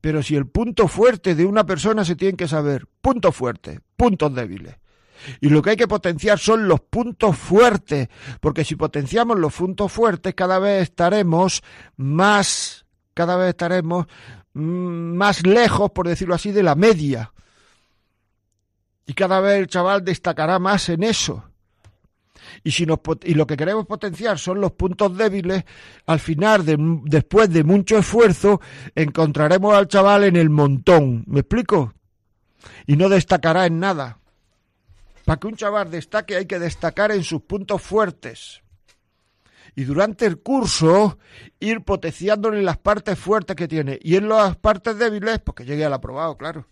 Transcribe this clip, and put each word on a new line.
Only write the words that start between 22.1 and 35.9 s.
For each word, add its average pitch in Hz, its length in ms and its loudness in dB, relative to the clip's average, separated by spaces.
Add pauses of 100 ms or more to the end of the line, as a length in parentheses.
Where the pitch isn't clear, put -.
Y 156 60 -2
si 170 160 -2
nos 156 120 0
pot-, - 260 -6
y 170 100 0
lo 151 120 2
que 151 100 -6
queremos 190 300 -4
potenciar 202 520 -6
son 185 220 -6
los 190 120 -2
puntos 185 440 -2
débiles, 190 480 -2 (420)
al 160 140 0
final, 185 440 2
de, 156 120 2 (280)
después 165 480 2
de 160 120 4
mucho 202 340 2
esfuerzo, 202 640 4 (340)
encontraremos 156 800 2
al 196 140 4
chaval 202 360 4
en 185 120 4
el 160 140 4
montón. 139 760 4
¿Me 139 140 0
explico? 185 540 0 (920)
Y 143 100 4
no 185 120 4
destacará 180 580 2
en 165 120 0
nada. 156 400 -4 (1040)
Para 160 160 -2
que 185 80 -10
un 220 80 -10
chaval 202 340 -4